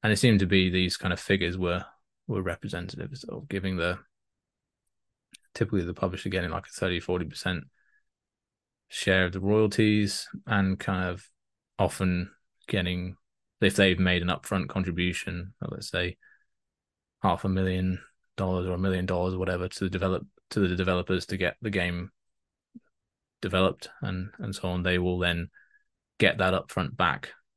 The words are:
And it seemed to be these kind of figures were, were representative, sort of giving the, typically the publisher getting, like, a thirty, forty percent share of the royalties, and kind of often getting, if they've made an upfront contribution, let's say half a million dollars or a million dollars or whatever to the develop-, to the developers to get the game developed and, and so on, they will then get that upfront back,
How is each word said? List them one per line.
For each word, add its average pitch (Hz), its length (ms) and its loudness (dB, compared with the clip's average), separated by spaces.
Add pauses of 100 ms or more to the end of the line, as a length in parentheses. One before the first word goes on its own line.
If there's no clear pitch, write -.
And 107 120 4
it 101 40 2
seemed 113 220 6
to 95 60 2
be 92 240 4
these 90 260 0
kind 90 160 -4
of - 80 -4
figures 90 380 0
were, 90 260 -2 (440)
were 98 140 -2
representative, 90 760 -8
sort - 240 -12
of - 80 -18
giving 95 260 -4
the, 90 240 -2 (1500)
typically 104 300 0
the 87 100 -4
publisher 92 360 -4
getting, 90 220 -2
like, 82 160 -6
a - 120 -14
thirty, 90 220 0
forty 90 240 -2
percent 87 400 -6 (1200)
share 95 380 2
of 90 80 -2
the 92 80 -6
royalties, 107 840 2 (220)
and 95 320 2
kind 92 300 -2
of 87 200 -10 (480)
often 90 540 0 (380)
getting, 90 480 -2 (420)
if 92 160 4
they've 95 240 6
made 90 220 4
an 87 80 -2
upfront 92 400 -2
contribution, 90 840 -4 (160)
let's - 200 -10
say 90 260 -4 (1080)
half 90 220 2
a 95 60 0
million 92 500 0 (380)
dollars 92 300 0
or 90 80 -2
a 87 40 -4
million 92 260 0
dollars 92 280 0
or 92 40 -4
whatever 92 300 -2
to - 160 -6
the 95 60 0
develop-, 92 360 -2 (260)
to 107 100 0
the 90 160 2
developers 90 480 0
to 98 100 -6
get 92 260 -2
the 107 80 -4
game 87 400 -2 (1300)
developed 92 480 2 (120)
and, 92 280 -6 (100)
and 101 160 -6
so - 140 -4
on, 90 120 0
they 90 160 2
will 90 220 0
then 87 300 0 (720)
get 104 180 4
that 92 160 4
upfront - 420 -2
back, - 360 0 (240)